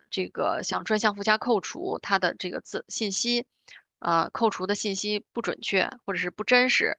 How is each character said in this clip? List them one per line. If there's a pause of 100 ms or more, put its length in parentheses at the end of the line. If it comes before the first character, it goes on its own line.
这
个
像
专
项
附
加
扣
除，
它
的
这
个
资-，
信
息， (540)
呃，
扣
除
的
信
息
不
准
确 (160)
或
者
是
不
真
实，